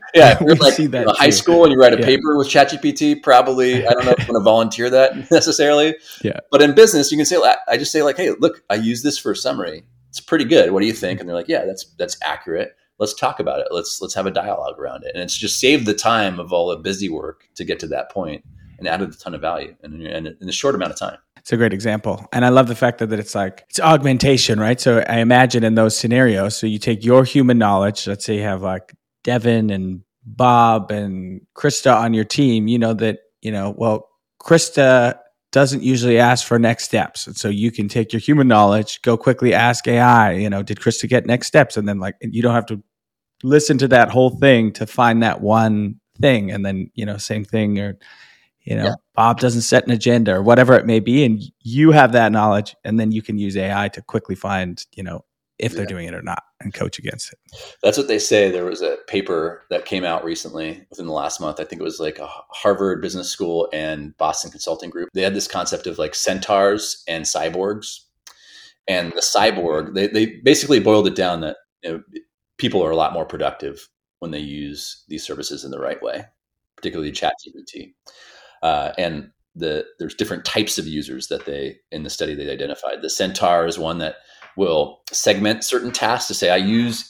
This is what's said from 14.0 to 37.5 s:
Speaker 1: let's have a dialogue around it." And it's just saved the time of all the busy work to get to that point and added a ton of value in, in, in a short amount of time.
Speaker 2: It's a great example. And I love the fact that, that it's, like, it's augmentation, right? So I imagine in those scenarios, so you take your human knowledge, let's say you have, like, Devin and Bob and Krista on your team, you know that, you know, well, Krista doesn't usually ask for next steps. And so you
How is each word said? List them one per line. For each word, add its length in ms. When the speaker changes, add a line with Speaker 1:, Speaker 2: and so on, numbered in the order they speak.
Speaker 1:
let's 120
have 120
a 60
dialogue 480
around 240
it." 100
And 80
it's 160
just 220
saved 260
the 80
time 460
of 140
all 160
the 80
busy 320
work 460
to 100
get 160
to 60
that 240
point 320
and 80
added 220
a 80
ton 160
of 80
value 420
in, 220
in, 340
in 100
a 20
short 240
amount 160
of 60
time. 200
Speaker 2:
It's 160
a 40
great 160
example. 600
And 100
I 60
love 180
the 80
fact 220
that, 100
that 120
it's, 160
like, 340
it's 100
augmentation, 800
right? 220
So 260
I 120
imagine 440
in 120
those 200
scenarios, 640
so 80
you 140
take 260
your 180
human 360
knowledge, 480
let's 180
say 120
you 40
have, 220
like, 320
Devin 460
and 320
Bob 640
and 500
Krista 400
on 200
your 80
team, 440
you 120
know 160
that, 240
you 100
know, 260
well, 320
Krista 800
doesn't 320
usually 340
ask 280
for 140
next 240
steps. 440
And 100
so 100
you 240